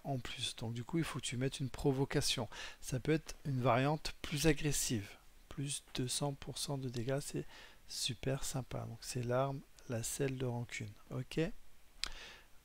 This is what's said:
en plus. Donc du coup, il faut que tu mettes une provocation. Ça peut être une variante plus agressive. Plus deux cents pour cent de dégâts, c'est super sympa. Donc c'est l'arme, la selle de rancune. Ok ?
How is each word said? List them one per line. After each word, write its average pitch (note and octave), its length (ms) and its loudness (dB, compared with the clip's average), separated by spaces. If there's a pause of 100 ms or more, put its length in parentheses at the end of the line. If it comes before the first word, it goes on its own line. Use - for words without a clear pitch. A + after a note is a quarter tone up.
en C#3 140 0
plus. - 380 -4
Donc A#2 180 -4
du A#2+ 100 -4
coup, - 140 0
il D#3+ 60 4
faut - 140 -4
que B2 60 -4
tu - 120 -2
mettes C3 240 0
une C3+ 100 0
provocation. C3+ 800 2 (320)
Ça C3 200 -2
peut D3 120 4
être - 320 0
une C3 160 2
variante C3 600 6
plus D3 240 2
agressive. C#3+ 640 4 (400)
Plus C#3 340 -4 (120)
deux B2+ 140 0
cents C#3+ 260 0
pour C3+ 240 -8
cent C#3+ 200 -2
de C3 100 -2
dégâts, B2 320 0
c'est - 260 -2 (420)
super - 560 0
sympa. A#2+ 420 -2
Donc A2+ 140 -8
c'est - 220 -4
l'arme, C3 380 2 (280)
la A2+ 140 0
selle C3+ 340 0
de C3 100 0
rancune. A#2+ 460 -2 (180)
Ok ? B2+ 300 -2 (1200)